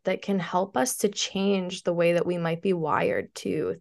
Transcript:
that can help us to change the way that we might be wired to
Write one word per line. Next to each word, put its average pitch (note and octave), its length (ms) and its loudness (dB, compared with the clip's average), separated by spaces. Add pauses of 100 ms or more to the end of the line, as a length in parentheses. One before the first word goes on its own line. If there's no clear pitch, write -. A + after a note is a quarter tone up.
that F#3 180 -2
can G3+ 160 0
help F3+ 380 0
us B3+ 220 0
to G#3+ 100 2
change F#3+ 720 -2
the F3 120 0
way E3+ 180 4
that E3+ 140 2
we F3 120 -2
might E3 240 -2
be F#3+ 120 2
wired D3 640 0
to - 440 -4